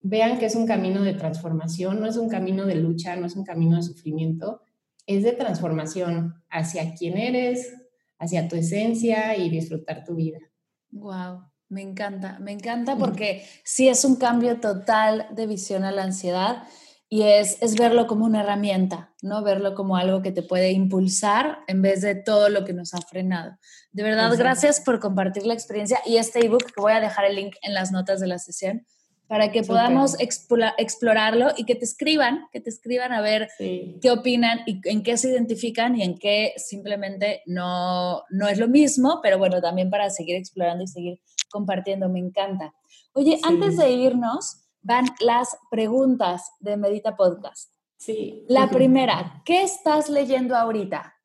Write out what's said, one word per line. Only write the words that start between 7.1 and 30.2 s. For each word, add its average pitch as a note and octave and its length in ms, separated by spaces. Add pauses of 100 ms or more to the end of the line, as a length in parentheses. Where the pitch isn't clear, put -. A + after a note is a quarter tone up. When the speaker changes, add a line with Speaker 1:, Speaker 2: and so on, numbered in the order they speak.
Speaker 1:
eres, B3 560 (460)
hacia E3+ 280
tu E3+ 80
esencia A3 840
y F3 120
disfrutar D#3+ 560
tu E3+ 100
vida. D#3+ 240 (520)
Speaker 2:
Guau, F#3 500 (260)
me F#3+ 140
encanta, F#3+ 580
me G3+ 120
encanta A#3 420
Speaker 1:
Ujú. A3 80
Speaker 2:
porque G3 420 (200)
sí C4 260
es B3 160
un C4 100
cambio A#3+ 440
total G#3+ 720
de A3 160
visión F#3+ 360
a G3 80
la G3 120
ansiedad F#3+ 600 (460)
y G#3+ 140
es, G#3 380
es A3+ 160
verlo A#3 280
como A3 200
una A3 160
herramienta, F#3+ 800
¿no? G#3 200
Verlo G3 340
como F#3+ 200
algo F#3 260
que F#3+ 120
te F3 100
puede F#3 280
impulsar F#3+ 960
en F#3+ 140
vez F#3+ 200
de G3+ 140
todo G#3 340
lo G3+ 160
que F#3+ 80
nos F3 200
ha F3+ 80
frenado. F3+ 560 (360)
De G#3 100
verdad, A3 220
Speaker 1:
Exacto. A#3 180
Speaker 2:
gracias C4+ 380
por A3+ 180
compartir G3 460
la A3+ 80
experiencia G#3 520
y A3+ 120
este A#3 280
ebook, A#3 200
que - 160
voy G#3 100
a A3 80
dejar G#3+ 260
el G3+ 120
link G3 240
en G3+ 120
las F#3+ 200
notas F#3 260
de F#3+ 80
la F3+ 120
sesión, G3 460 (420)
para G#3+ 260
que A#3 100
Speaker 1:
Súper. - 40
Speaker 2:
podamos B3+ 520
expla-, A#3 580